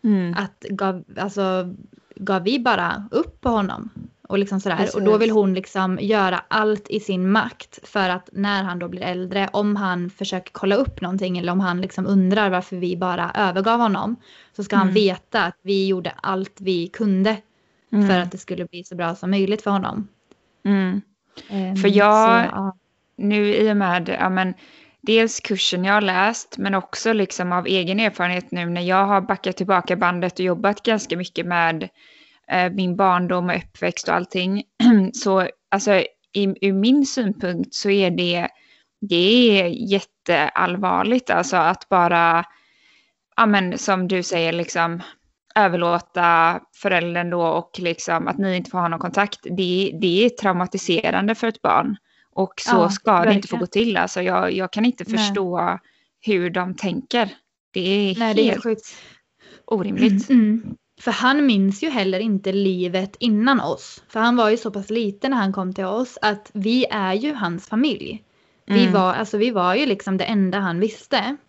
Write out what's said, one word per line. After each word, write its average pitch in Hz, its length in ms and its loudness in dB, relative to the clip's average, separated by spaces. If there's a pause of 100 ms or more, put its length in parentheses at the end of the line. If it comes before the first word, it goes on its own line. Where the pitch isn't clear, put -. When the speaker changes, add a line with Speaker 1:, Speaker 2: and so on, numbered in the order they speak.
Speaker 1:
Mm. 185 340 2
Speaker 2:
Att - 220 -8 (100)
gav, 190 340 -4 (160)
alltså, 190 540 -4 (420)
gav 190 280 -2
vi 240 160 0
bara 202 520 -2
upp - 300 -4
på 254 80 -2
honom? 196 400 -2 (400)
Och 196 100 0
liksom 196 200 -2
sådär. 190 180 -2
Speaker 1:
Precis. 196 180 -2
Speaker 2:
Och 202 80 -2
då 214 140 6
vill 220 140 2
hon 202 220 4
liksom 185 480 -2
göra 196 460 2
allt 214 420 0
i 214 100 -2
sin 185 320 -2
makt - 520 -2
för 190 260 -2
att 185 220 -6
när 196 320 -2
han 175 160 -6
då 175 80 -8
blir 180 140 -10
äldre, 185 520 -4
om 208 220 0
han 180 340 -4
försöker 190 420 -8
kolla 202 240 0
upp 269 260 -2
någonting 180 360 -4
eller 175 140 -4
om 185 80 0
han 180 220 -2
liksom 190 260 -6
undrar 196 420 4
varför 185 260 -2
vi 180 220 -4
bara 180 380 -4
övergav 196 440 2
honom, 214 360 0 (400)
så 208 80 -8
ska 202 120 -4
han 196 140 6
Speaker 1:
Mm. 175 40 -2
Speaker 2:
veta 202 500 0
att 175 180 -4
vi 190 260 0
gjorde 180 340 -2
allt 190 400 -6
vi 180 260 -2
kunde 202 500 0 (540)
Speaker 1:
Mm. 208 160 4
Speaker 2:
för 185 120 4
att 175 120 -4
det 185 60 -14
skulle 175 280 -8
bli 175 180 -16
så - 120 -16
bra 175 200 -4
som 185 160 -4
möjligt 202 300 0
för 208 100 -2
honom. 196 360 -4 (580)
Speaker 1:
Mm. 196 360 2 (480)
Speaker 2:
Ehm, 190 260 -4
Speaker 1:
För 190 120 2 (100)
jag, 220 480 6
Speaker 2:
så, - 100 -6
ja. 190 200 -6 (400)
Speaker 1:
nu 208 400 2
i 214 160 2
och 208 60 2
med, 180 320 0 (100)
ja, 185 100 0
men 185 240 -2 (520)
dels 226 340 2
kursen 190 460 -2
jag 202 80 2
har 208 80 4
läst, 196 560 -2
men 196 180 -2
också 214 380 -2
liksom 185 380 -2
av 180 160 -2
egen 185 320 0
erfarenhet 180 520 -2
nu 175 140 -4
när 175 160 -4
jag 185 240 2
har 196 160 2
backat 185 360 -4
tillbaka 185 380 0
bandet 180 440 0
och 185 60 0
jobbat 190 380 0
ganska 208 340 -2
mycket 175 280 -8
med, 170 440 0 (580)
eh, 180 240 0
min 180 240 -2
barndom 180 540 2
och 170 60 0
uppväxt - 520 -6
och 170 80 2
allting. 185 480 -2 (260)
<clears throat> 196 240 6
Så, 190 340 0 (240)
alltså, 202 220 0 (400)
i, 196 340 -2
ur 196 60 2
min 254 320 4
synpunkt 185 680 -4
så - 160 -4
är 196 220 4
det, 175 360 -2 (540)
det 202 600 4
är 175 60 0
jätteallvarligt, 185 1600 0
alltså, 175 260 0
att 175 340 0
bara, 170 560 4 (880)
ja, 226 100 4
men, 190 320 2
som 185 300 -2
du 180 160 0
säger, 165 300 -2
liksom, 170 480 -2 (540)
överlåta 175 1040 2 (140)
föräldern 175 560 -2
då 175 120 -2
och, 165 380 -2
liksom, 170 480 -4
att 185 100 -4
ni 190 180 0
inte 180 140 -6
får 185 100 -4
ha 175 80 0
någon 165 120 -4
kontakt. 180 440 -2
Det, 180 480 -2 (100)
det 190 240 4
är 240 40 4
traumatiserande 190 1040 -2
för 226 120 -4
ett 214 140 -6
barn. - 360 0 (400)
Och 190 200 -2
så 240 180 0
Speaker 2:
Ja, 196 140 4
Speaker 1:
ska 202 220 -2 (140)
det 214 80 6
inte 196 140 0
få - 80 -4
Speaker 2:
verkligen. - 40 -6
Speaker 1:
gå 180 80 -2
till. 214 300 0
Alltså, 180 240 -2
jag, 185 320 0
jag 185 180 -4
kan 214 140 0
inte 247 220 0
Speaker 2:
Nej. 226 100 -2
Speaker 1:
förstå 185 640 -2 (420)
hur 180 280 0
de 180 260 -4
tänker. 196 540 -4 (440)
Det 185 60 -6 (320)
är 185 80 -6
Speaker 2:
Nej, 226 140 0
det 202 80 4
är 277 100 6
Speaker 1:
helt - 120 -4
Speaker 2:
sjukt. 220 320 -6 (720)
Speaker 1:
orimligt. 202 640 2
Speaker 2:
Mm, 247 120 8
mm. 214 340 0 (260)
För 240 100 -2
han 262 340 2
minns 196 380 2
ju 320 60 -2
heller 190 300 0
inte 202 320 -2
livet 185 680 -2
innan 233 400 2
oss. - 500 -8
För 226 100 -6
han 240 160 2
var 220 140 4
ju 226 80 2
så 226 140 -6
pass 202 180 -10
liten 220 420 -2
när 262 60 0
han 196 160 0
kom 185 200 -4
till 190 120 -4
oss 226 360 -4
att 208 320 -2
vi 226 380 0
är 190 220 -2
ju 269 200 -2
hans 175 360 -6
familj. 220 540 -2 (420)
Vi 202 160 4
Speaker 1:
Mm. 185 120 4
Speaker 2:
var, 185 200 4
alltså, 214 240 -4
vi 240 140 2
var 185 240 2
ju 285 100 0
liksom 196 320 -2
det 185 60 -2
enda 196 360 0
han 175 200 -2
visste. 220 560 -2 (140)